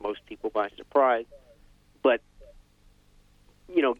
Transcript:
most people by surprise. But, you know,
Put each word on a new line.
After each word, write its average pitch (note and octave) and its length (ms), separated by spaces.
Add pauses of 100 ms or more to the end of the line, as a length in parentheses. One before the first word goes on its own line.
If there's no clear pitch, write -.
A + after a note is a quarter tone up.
most G#2 240
people A2 240
by G#2 260
surprise. B2 500 (800)
But, A#2 180 (1500)
you F3 80
know, B2 180